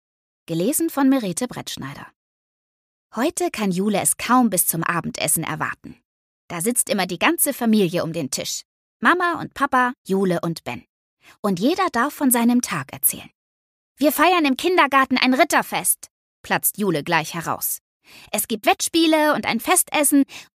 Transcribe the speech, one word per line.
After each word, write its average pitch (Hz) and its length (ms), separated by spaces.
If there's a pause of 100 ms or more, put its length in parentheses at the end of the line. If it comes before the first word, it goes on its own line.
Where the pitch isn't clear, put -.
(460)
Gelesen 247 460
von 269 180
Merete 247 380
Brettschneider. - 580 (1120)
Heute 330 340
kann 208 220
Jule 196 280
es - 180
kaum 240 340
bis 180 160
zum 165 160
Abendessen 165 600
erwarten. - 560 (480)
Da 170 140
sitzt 233 300
immer 190 160
die 180 100
ganze 285 360
Familie 208 500
um 160 100
den 156 160
Tisch. - 360 (340)
Mama 339 420
und - 140
Papa, 254 380 (120)
Jule 190 360
und 165 220
Ben. - 220 (560)
Und 196 180
jeder 262 320
darf 247 220
von 277 160
seinem 240 320
Tag 143 320
erzählen. - 380 (680)
"Wir 294 140
feiern 330 340
im 262 120
Kindergarten 277 600
ein 254 160
Ritterfest", 247 800 (320)
platzt - 340
Jule 175 260
gleich 160 300
heraus. 160 460 (520)
"Es - 160
gibt 220 200
Wettspiele 311 680
und 214 140
ein 226 120
Festessen 294 640 (340)